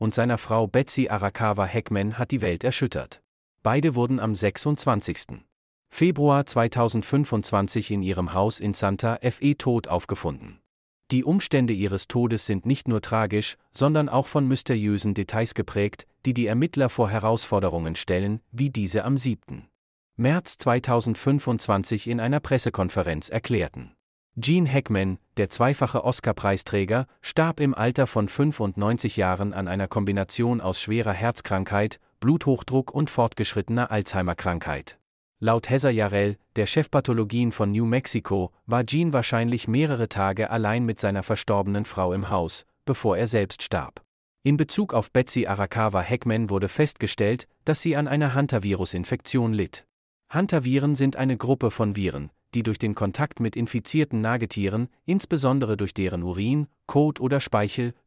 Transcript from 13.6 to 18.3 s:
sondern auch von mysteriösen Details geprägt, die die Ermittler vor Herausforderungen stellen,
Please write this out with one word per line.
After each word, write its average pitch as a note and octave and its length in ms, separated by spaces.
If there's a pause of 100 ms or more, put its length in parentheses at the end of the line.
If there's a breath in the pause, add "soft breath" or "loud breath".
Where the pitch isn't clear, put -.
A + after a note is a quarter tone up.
sondern D3 380
auch C3+ 180
von C#3 200
mysteriösen G#2 680
Details A2 400
geprägt, - 500 (180)
die B2+ 120
die A#2+ 100
Ermittler B2+ 440
vor A2+ 200
Herausforderungen G2 840
stellen, G2 460 (100)